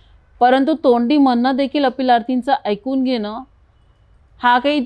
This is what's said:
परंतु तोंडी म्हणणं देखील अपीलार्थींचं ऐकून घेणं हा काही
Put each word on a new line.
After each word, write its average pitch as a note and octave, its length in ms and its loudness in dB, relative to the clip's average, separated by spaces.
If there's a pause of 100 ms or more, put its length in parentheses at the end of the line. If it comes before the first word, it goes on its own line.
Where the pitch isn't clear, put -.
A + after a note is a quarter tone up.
(400)
परंतु B3+ 340 2 (100)
तोंडी A#3+ 340 2
म्हणणं B3+ 380 2
देखील C#4 300 -2
अपीलार्थींचं B3+ 680 0 (120)
ऐकून C4 380 -4
घेणं A3+ 360 -4 (1040)
हा B3 160 4
काही C#4 260 0